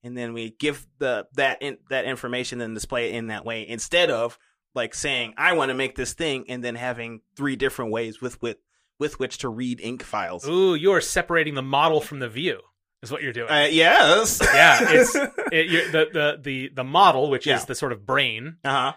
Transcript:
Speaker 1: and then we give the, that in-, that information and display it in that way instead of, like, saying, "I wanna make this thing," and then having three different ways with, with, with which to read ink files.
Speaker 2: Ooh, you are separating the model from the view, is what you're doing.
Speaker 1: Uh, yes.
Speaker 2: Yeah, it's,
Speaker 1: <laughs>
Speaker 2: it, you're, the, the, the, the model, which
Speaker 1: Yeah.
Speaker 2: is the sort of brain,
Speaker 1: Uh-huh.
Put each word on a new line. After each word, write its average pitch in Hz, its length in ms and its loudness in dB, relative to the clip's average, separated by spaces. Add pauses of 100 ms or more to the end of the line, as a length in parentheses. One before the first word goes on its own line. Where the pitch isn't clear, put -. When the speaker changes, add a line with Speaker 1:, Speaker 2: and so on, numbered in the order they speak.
Speaker 1:
and 123 140 -12
then 117 160 -8
we 113 180 -8
give 143 340 -6 (140)
the, 123 360 -2
that 135 260 0
in-, 139 160 -8 (120)
that 131 160 -2
information 123 560 -6
and 113 140 -8
display 117 340 -4
it 104 60 -6
in 113 120 -6
that 107 180 -10
way 113 220 -8
instead 151 420 0
of, 117 280 -2 (380)
like, 117 180 -4
saying, 123 440 -4
"I 170 160 2
wanna 135 200 0
make 131 220 -4
this 127 180 -6
thing," 139 360 -6
and 127 140 -8
then 120 120 -6
having 117 460 -8 (140)
three 139 200 -4
different 123 360 -2
ways 113 300 -4
with, 123 200 -10
with, 117 160 -6 (420)
with 147 200 -4
which 131 200 -6
to 127 100 -6
read 123 320 -6
ink 120 220 -10
files. 92 440 -6
Speaker 2:
Ooh, 180 280 2
you 175 160 2
are 170 100 4
separating 160 540 -2
the 135 80 -4
model 147 380 2
from 147 180 -12
the 120 100 -6
view, 123 320 -6 (400)
is 120 100 -12
what 143 120 -6
you're 127 100 -6
doing. 117 160 -6
Speaker 1:
Uh, 147 220 4
yes. 165 720 4
Speaker 2:
Yeah, - 360 8 (140)
it's, - 240 6
Speaker 1:
<laughs> - 360 -2
Speaker 2:
it, 160 180 2
you're, 170 220 2
the, 160 220 4
the, 151 280 0
the, 135 340 -8
the 131 80 -4
model, 147 460 6
which 131 180 0
Speaker 1:
Yeah. 135 80 4
Speaker 2:
is - 100 -4
the 127 100 -8
sort 135 160 -4
of 101 140 -10
brain, 131 580 -2
Speaker 1:
Uh-huh. 139 340 0